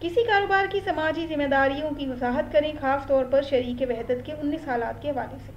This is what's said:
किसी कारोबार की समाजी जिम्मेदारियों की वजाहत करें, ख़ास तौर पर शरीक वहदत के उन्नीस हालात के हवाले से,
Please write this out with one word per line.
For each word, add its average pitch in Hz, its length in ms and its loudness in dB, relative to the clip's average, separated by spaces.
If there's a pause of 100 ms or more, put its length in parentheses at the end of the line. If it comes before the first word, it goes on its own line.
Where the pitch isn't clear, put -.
किसी 349 220 2
कारोबार 403 420 4
की 392 140 -2
समाजी 320 460 -2
जिम्मेदारियों 277 680 2
की 285 140 -6
वजाहत 254 460 -2
करें, 302 240 2
ख़ास 277 320 0
तौर 269 160 4
पर 269 200 4
शरीक 247 440 0
वहदत 240 380 -2
के 302 60 -8
उन्नीस 302 360 -4
हालात 233 340 -2
के 294 60 -4
हवाले 254 300 -4
से, - 180 -14